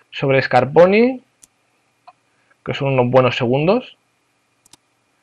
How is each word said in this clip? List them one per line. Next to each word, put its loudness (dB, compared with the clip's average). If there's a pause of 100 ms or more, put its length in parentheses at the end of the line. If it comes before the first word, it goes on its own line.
(100)
sobre -2
Scarponi, 2 (1400)
que -6
son -4
unos 0
buenos 2
segundos. -2 (1300)